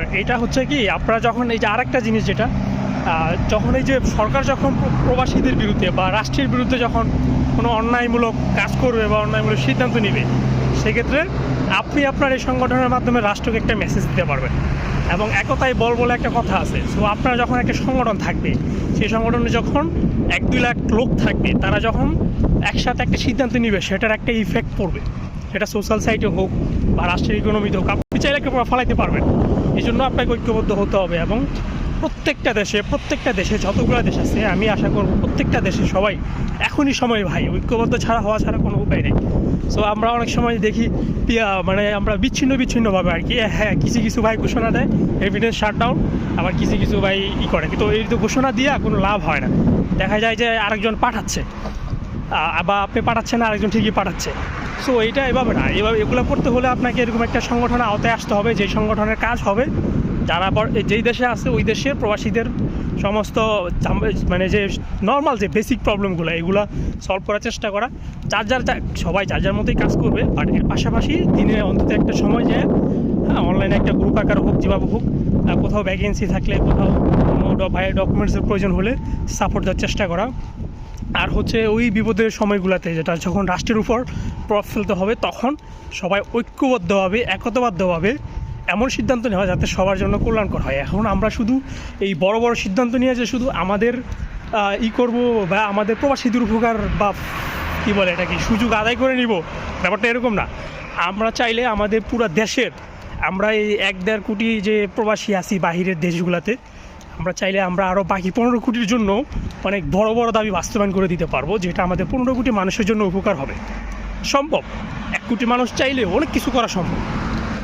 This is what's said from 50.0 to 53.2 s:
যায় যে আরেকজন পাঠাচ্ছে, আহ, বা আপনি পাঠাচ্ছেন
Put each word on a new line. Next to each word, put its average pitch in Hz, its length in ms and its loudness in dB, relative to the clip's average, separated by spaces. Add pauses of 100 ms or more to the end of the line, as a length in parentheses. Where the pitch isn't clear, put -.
যায় 226 160 0
যে 226 220 0
আরেকজন 214 440 0
পাঠাচ্ছে, 220 420 -2 (880)
আহ, 165 320 0
বা 202 180 2
আপনি 202 200 -2
পাঠাচ্ছেন 233 380 0